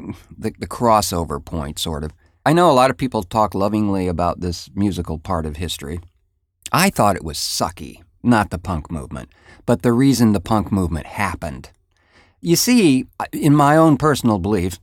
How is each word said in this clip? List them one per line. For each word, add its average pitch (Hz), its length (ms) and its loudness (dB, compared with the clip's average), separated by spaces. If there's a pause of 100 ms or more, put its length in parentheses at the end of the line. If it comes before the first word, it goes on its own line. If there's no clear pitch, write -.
(360)
the, 110 220 -8
the 104 80 -14
crossover 90 760 0
point, 76 360 -8
sort 78 260 -6
of. 78 80 -10 (320)
I 139 80 2
know 175 180 4
a - 20 4
lot 131 180 4
of 131 60 -6
people 120 260 -4
talk 104 320 0
lovingly 101 540 -2
about 87 320 -2
this 87 340 -8
musical 87 440 -4
part 80 280 -4
of 76 100 -8
history. 80 440 -8 (720)
I 180 200 2
thought 101 260 2
it - 80 -10
was 76 140 -8
sucky, - 640 -8 (200)
not 110 280 2
the 95 80 -8
punk 85 320 -8
movement, 69 400 -12 (340)
but 120 180 0
the 123 100 2
reason 120 400 4
the 101 80 0
punk 107 300 -2
movement 82 360 -2
happened. 82 640 -8 (720)
You 170 160 2
see, 175 500 4 (260)
in 147 240 2
my 143 200 4
own 160 200 6
personal 123 420 2
belief, 92 440 -2